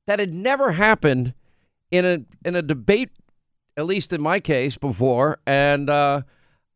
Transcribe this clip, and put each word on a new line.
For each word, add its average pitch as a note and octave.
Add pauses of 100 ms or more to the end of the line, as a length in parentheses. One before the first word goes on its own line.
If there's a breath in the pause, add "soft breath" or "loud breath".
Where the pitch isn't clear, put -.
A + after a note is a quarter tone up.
That G3+
had G3
never B3
happened D3+ (560)
in F3+
a, E3+ (180)
in F3
a F3
debate, D#3 (680)
at D3+
least F#3
in D3+
my E3+
case, C3+
before. C3
And, C#3+
uh, C#3+ (540)